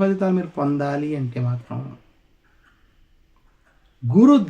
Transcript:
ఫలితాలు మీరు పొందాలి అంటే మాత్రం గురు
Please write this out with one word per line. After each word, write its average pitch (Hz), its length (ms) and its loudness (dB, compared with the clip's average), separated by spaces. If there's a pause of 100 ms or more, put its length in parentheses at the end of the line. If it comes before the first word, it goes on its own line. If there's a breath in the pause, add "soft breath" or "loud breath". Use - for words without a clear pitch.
ఫలితాలు 190 360 0
మీరు 170 220 -4
పొందాలి 143 500 -4 (120)
అంటే 127 200 -6
మాత్రం 120 400 -6 (2250)
గురు 269 200 8 (140)